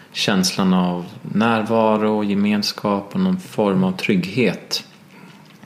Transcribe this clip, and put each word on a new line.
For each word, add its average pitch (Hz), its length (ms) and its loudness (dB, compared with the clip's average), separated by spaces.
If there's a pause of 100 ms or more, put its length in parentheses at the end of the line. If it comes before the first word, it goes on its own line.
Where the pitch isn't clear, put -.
(120)
känslan 95 640 0
av 90 320 0 (160)
närvaro, 107 1040 2
gemenskap 101 880 0
och 95 60 -2
någon 92 200 2
form 98 440 0
av 92 80 2
trygghet. 92 920 -2 (840)